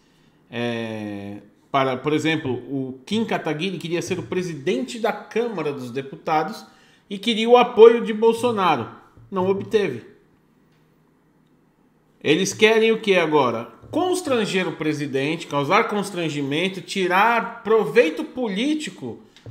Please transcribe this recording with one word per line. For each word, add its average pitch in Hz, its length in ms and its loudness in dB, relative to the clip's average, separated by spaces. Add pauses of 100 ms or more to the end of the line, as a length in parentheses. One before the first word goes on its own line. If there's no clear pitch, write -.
(540)
É, 110 840 -8 (320)
para, 131 260 0
por 147 160 -4
exemplo, 151 400 -2
o 131 540 -8
Kim 214 180 -2
Kataguiri 175 540 -4
queria 165 240 -4
ser 175 160 -6
o - 60 -6
presidente 180 720 -6
da 214 120 -2
Câmara 196 640 -4
dos 127 180 -12
Deputados 160 720 -4 (460)
e 202 80 -10
queria 226 320 0
o 240 80 8
apoio 233 480 8
de 202 80 -2
Bolsonaro. 214 760 2 (440)
Não 185 180 0
obteve. 196 560 -2 (2250)
Eles 185 300 2
querem 220 400 4
o 220 80 -2
que 196 160 2
agora? 139 560 2 (180)
Constranger 240 800 0
o 156 40 -4
presidente, 147 760 -4
causar 147 420 2
constrangimento, 170 920 -4
tirar 196 800 0
proveito 220 600 2
político 233 1000 -6 (300)